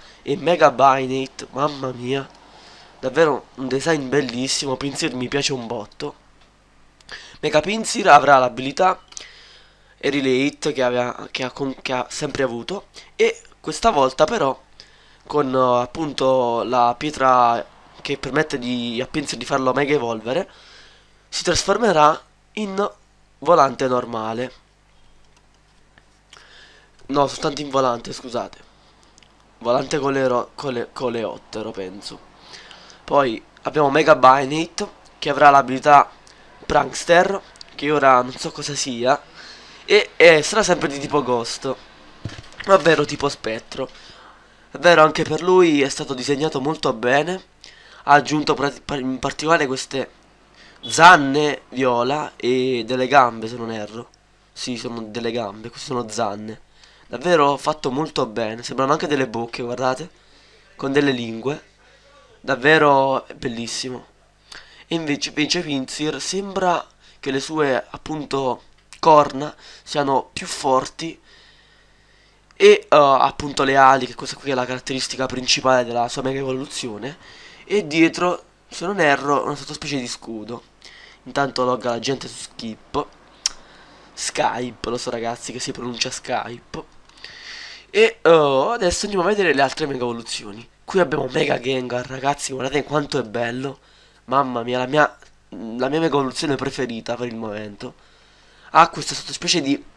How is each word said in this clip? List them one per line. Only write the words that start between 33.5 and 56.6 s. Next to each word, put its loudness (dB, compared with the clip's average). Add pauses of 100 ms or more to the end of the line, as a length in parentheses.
abbiamo 2
Mega 6
Binate, 4 (300)
che -6
avrà 6
l'abilità 6 (560)
Prankster, 2 (340)
che -4
ora 6
non -4
so -10
cosa -10
sia, -2 (600)
e, 2
e 8
sarà 0
sempre 0
di -6
tipo -2
Ghost, -4 (920)
ovvero 4
tipo -4
spettro. -8 (840)
È -14
vero, 8
anche 2
per -4
lui 6
è 0
stato -8
disegnato -2
molto -2
bene. -2 (540)
Ha 8
aggiunto 2
pra-, -2 (120)
par-, -6
in -6
particolare 0
queste -6 (680)
zanne 6
viola 0
e 0
delle -2
gambe, 4
se -12
non -8
erro. -10 (440)
Sì, -8
sono -8
delle -6
gambe, -8
queste -16
sono -4
zanne. -6 (460)